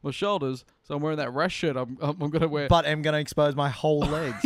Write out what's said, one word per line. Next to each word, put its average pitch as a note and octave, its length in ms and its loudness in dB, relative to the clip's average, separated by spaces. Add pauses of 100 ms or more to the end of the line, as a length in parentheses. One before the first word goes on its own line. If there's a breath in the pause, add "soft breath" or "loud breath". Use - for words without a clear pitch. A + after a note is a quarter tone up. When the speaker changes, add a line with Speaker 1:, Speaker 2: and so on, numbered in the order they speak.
Speaker 1:
my C#3+ 80 -4
shoulders, C#3+ 540 -2 (180)
so - 140 -8
I'm C#3+ 40 -4
wearing D#3 180 -2
that B2+ 140 -4
rash D#3+ 220 0
shirt D3 220 0
I'm, B2+ 240 -4
I'm, D3 200 -2
I'm D3 100 -2
gonna D#3+ 180 2
wear." D3 180 -2
Speaker 2:
But E3 180 6
I'm D3+ 160 0
gonna D3+ 200 2
expose D3 340 2
my C#3+ 140 0
whole D3+ 320 0
Speaker 1:
<laughs> D3 160 0
Speaker 2:
legs, C3 300 -2